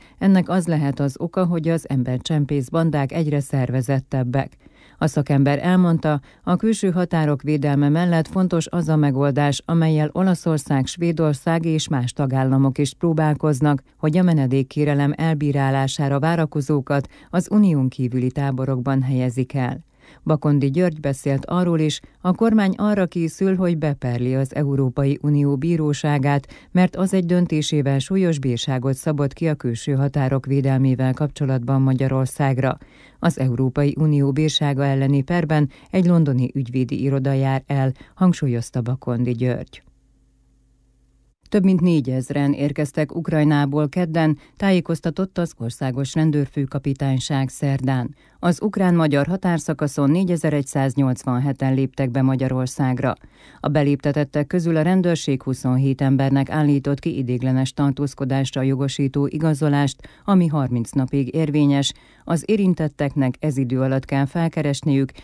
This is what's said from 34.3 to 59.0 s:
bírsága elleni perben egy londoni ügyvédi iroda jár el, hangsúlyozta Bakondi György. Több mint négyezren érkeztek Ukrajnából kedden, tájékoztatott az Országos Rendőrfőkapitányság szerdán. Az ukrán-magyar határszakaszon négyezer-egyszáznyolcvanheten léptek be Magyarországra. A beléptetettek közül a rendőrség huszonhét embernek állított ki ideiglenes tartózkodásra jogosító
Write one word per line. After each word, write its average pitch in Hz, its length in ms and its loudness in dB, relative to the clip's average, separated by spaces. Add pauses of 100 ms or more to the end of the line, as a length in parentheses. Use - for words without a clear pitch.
bírsága 143 540 0
elleni 135 360 2
perben 151 480 0 (200)
egy 185 160 2
londoni 143 480 2
ügyvédi 127 480 -2
iroda 135 300 0
jár 135 360 0
el, 135 240 0 (240)
hangsúlyozta 131 640 0
Bakondi 123 500 -2
György. 120 520 -4 (1700)
Több 202 140 2
mint 185 180 4
négyezren 143 720 0
érkeztek 147 640 -2
Ukrajnából 151 720 2
kedden, 160 480 0 (200)
tájékoztatott 185 800 -2
az 170 200 -4
Országos 131 560 -6
Rendőrfőkapitányság 139 1400 0
szerdán. 131 640 -2 (240)
Az 175 220 0
ukrán-magyar 170 640 2
határszakaszon 156 840 -2
négyezer-egyszáznyolcvanheten 139 1600 0
léptek 131 380 -2
be 135 100 0
Magyarországra. 127 920 0 (440)
A - 80 -2
beléptetettek 147 800 0
közül 170 280 0
a 156 60 2
rendőrség 170 600 0
huszonhét 131 580 0
embernek 135 480 2
állított 143 500 0
ki - 180 -4
ideiglenes 131 560 -2
tartózkodásra 135 880 -2
jogosító 135 640 0